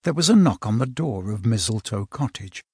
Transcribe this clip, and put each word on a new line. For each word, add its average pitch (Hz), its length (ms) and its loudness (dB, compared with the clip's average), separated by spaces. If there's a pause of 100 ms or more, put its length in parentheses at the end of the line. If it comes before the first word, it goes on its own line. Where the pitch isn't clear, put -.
there 170 140 -2
was 175 160 2
a 233 40 8
knock 170 300 4
on 107 140 0
the 131 80 0
door 120 420 -6
of 104 160 -4
Mistletoe 107 600 -2
Cottage. - 560 -8 (100)